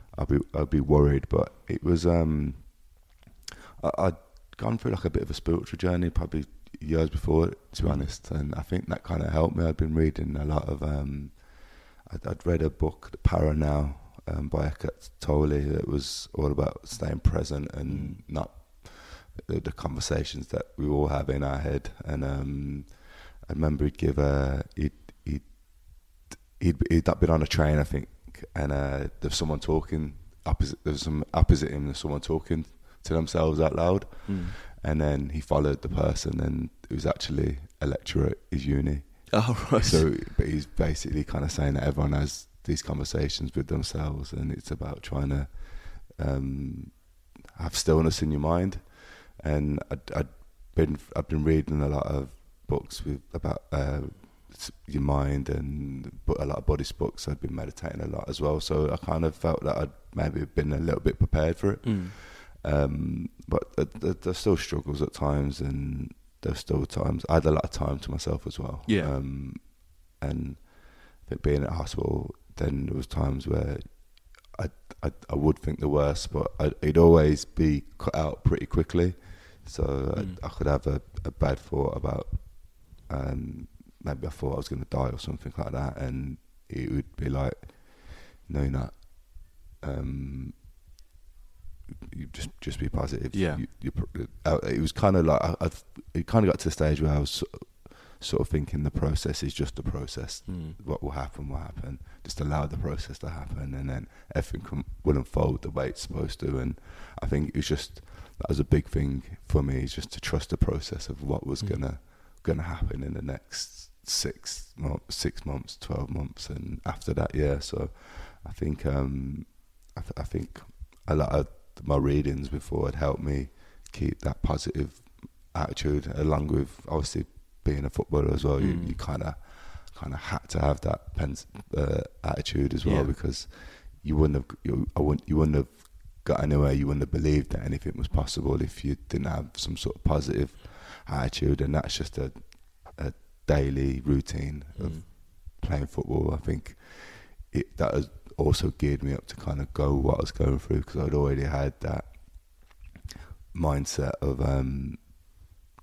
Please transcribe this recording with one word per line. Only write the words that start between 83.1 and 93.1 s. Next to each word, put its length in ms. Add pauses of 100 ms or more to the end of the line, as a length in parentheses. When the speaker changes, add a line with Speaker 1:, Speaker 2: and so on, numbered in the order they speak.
Speaker 1:
um, 580 (340)
maybe 240
I 40
thought 240
I 20
was 120
gonna 220
die 200
or 80
something 380
like 160
that, 240
and 400 (320)
it 220
would 260
be 120
like, 260 (920)
"No, 140
you're 80
not." 240 (880)
Um, 720 (1600)
you 160
just, 160 (120)
just 180
be 100
positive. 460